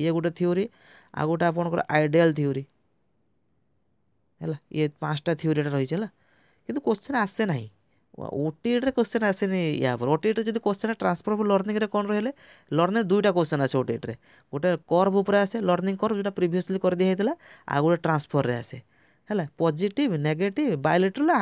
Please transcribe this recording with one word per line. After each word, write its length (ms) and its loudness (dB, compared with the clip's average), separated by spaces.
ଇଏ 140 0
ଗୋଟେ 220 0
ଥିଓରି। 260 0
ଆଉ 120 0
ଗୋଟେ 200 0
ଆପଣଙ୍କର 300 -2
ଆଇଡିଆଲ 420 4
ଥିଓରି, 240 -2
ହେଲା, 160 -6
ଇଏ 100 0
ପାଞ୍ଚଟା 380 -2
ଥିଓରି 200 0
ଏଇଟା 160 -2
ରହିଛି, 200 -2
ହେଲା। 120 -4
କିନ୍ତୁ 160 -6
କୋଶ୍ଚିନ୍ 340 -2
ଆସେ 300 -2
ନାହିଁ, 200 -2
ଓଟିଇଟିରେ 800 -2
କୋଶ୍ଚିନ୍ 340 0
ଆସେନି 300 0
ୟା 120 2
ଉପରେ। 180 0
ଓଟିଇଟିରେ 340 0
ଯଦି 180 -2
କୋଶ୍ଚିନ୍ 340 -2
ଟ୍ରାନ୍ସଫର 360 -2
ଅଫ୍ 140 0
ଲର୍ଣ୍ଣିଂରେ 440 2
କ'ଣ 160 0
ରହିଲେ, 220 -2
ଲର୍ଣ୍ଣିଂ 320 2
ଦୁଇଟା 260 4
କୋଶ୍ଚିନ୍ 280 2
ଆସେ 140 0
ଓଟିଇଟିରେ। 360 -4
ଗୋଟେ 180 0
କର୍ଭ 340 4
ଉପରେ 220 2
ଆସେ, 160 -4
ଲର୍ଣ୍ଣିଂ 400 0
କର୍ଭ, 180 0
ଯୋଉଟା 200 -4
ପ୍ରିଭିୟସଲି 460 0
କରିଦିଆ 260 2
ହେଇଥିଲା, 240 0
ଆଉ 120 2
ଗୋଟେ 200 4
ଟ୍ରାନ୍ସଫରରେ 520 0
ଆସେ, 220 -12
ହେଲା। 160 -2
ପଜିଟିଭ, 500 0
ନେଗେଟିଭ, 440 0
ବାୟୋଲେଟରାଲ, 460 2